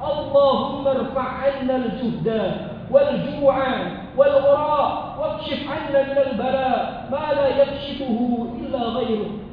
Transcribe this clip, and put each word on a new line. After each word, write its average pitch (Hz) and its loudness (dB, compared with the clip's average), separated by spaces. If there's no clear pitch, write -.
اللهم 277 2
ارفع 262 0
عنا 254 -2
الجهد 208 -2
والجوع 277 4
والعرى، 285 4
واكشف - -4
عنا 277 2
من 277 0
البلاء 254 -2
ما 294 -2
لا 285 2
يكشفه 254 0
إلا - -4
غيرك. 226 -2